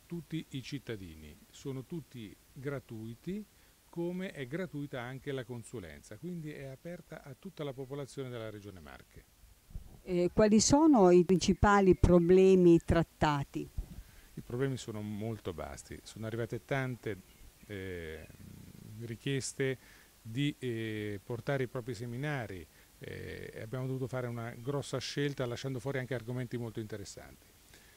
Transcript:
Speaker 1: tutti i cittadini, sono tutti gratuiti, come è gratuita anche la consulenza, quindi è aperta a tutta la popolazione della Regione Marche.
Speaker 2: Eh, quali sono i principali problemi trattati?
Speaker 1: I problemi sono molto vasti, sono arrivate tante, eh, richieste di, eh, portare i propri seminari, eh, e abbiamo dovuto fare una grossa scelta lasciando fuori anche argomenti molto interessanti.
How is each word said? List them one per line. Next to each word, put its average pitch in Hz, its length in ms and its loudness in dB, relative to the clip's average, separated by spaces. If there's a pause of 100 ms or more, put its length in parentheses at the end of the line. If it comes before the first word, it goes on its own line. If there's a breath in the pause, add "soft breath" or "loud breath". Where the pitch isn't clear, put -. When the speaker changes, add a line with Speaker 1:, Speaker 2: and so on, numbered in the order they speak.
Speaker 1:
tutti 160 440 -8
i 135 120 -8
cittadini, 85 720 -12 (140)
sono 131 340 -12
tutti 123 500 -14 (180)
gratuiti, 131 920 -12 (440 soft breath)
come 180 420 -8
è 139 160 -12
gratuita 143 540 -10
anche 131 320 -10
la 131 100 -6
consulenza, 107 760 -14
quindi 160 360 -12
è 135 140 -14
aperta 160 580 -16
a 139 120 -16
tutta 160 280 -12
la 139 80 -8
popolazione 135 560 -10
della 113 200 -10
Regione 101 300 -14
Marche. - 460 -20 (800)
Speaker 2:
Eh, 180 300 0
quali 214 280 6
sono 277 500 8
i 180 140 10
principali 190 720 6
problemi 180 880 8
trattati? 151 840 0 (640 soft breath)
Speaker 1:
I 139 60 -14
problemi 127 360 -4
sono 107 260 -10
molto 104 500 -8
vasti, 73 520 -12
sono 107 220 -14
arrivate 113 380 -6
tante, 127 520 -6 (500)
eh, 87 600 -10 (760)
richieste 131 760 -6 (460 soft breath)
di, 139 360 -4
eh, 110 640 -6
portare 131 420 -4
i - 20 -8
propri 120 280 -8
seminari, 117 720 -8 (360 soft breath)
eh, 92 520 -12
e - 80 -14
abbiamo 127 260 -8
dovuto 131 200 -6
fare 123 220 -6
una 117 280 -8
grossa 135 420 -6
scelta 139 480 -4
lasciando 120 340 -8
fuori 135 180 -4
anche 127 160 -6
argomenti 123 420 -6
molto 117 220 -8
interessanti. 101 680 -12 (500 soft breath)